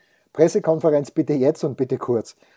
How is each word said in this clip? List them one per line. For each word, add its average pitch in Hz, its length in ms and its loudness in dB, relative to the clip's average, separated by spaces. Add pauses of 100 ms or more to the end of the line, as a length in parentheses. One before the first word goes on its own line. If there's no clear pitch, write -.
(340)
Pressekonferenz 160 800 2
bitte 143 220 -2
jetzt 139 300 0
und 135 140 -4
bitte 131 200 -2
kurz. - 380 -4 (220)